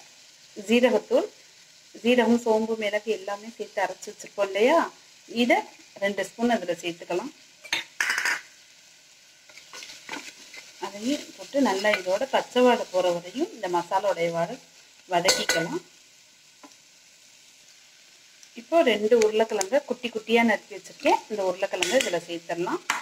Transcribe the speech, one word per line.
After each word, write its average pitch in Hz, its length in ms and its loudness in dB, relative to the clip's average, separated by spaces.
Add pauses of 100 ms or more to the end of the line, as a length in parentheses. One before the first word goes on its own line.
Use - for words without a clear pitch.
(720)
ஜீரகத்தூள், 240 580 4 (760)
ஜீரகம், 240 400 6
சோம்பு, 220 380 2
மிளகு 208 340 -2
எல்லாமே 202 400 -10
சேர்த்து 202 260 -4
அரைச்சு 185 300 -8
வச்சிருக்கோம் - 360 -6
இல்லையா, 254 300 4 (640)
இதை 339 160 4 (460)
ரெண்டு 202 240 -4
ஸ்பூன் 233 280 0
அதுல 175 280 -4
சேர்த்துக்கலாம். 180 460 -6 (3500)
அதையும் 226 500 -6
போட்டு 254 320 0
நல்லா 196 200 0 (100)
இதோட 190 240 -2 (120)
பச்சை - 320 0
வாடை 214 180 2 (100)
போற 180 100 2 (120)
வரையும் 220 380 -6
இந்த 214 100 -8 (120)
மசாலாவுடைய 175 520 0 (100)
வாடை 208 180 -4 (540)
வதக்கிக்கலாம். 175 680 0 (2750)
இப்போ 320 160 -2 (140)
ரெண்டு 214 320 2
உருளைக்கிழங்க 214 560 2 (100)
குட்டி 240 260 -6
குட்டியா 226 360 0
நறுக்கி 202 260 -4
வச்சிருக்கேன், - 420 0 (120)
இந்த 208 180 -6
உருளைக்கிழங்க 185 540 -2
இதுல 180 240 -2
சேர்த்துடலாம். 170 540 -6 (220)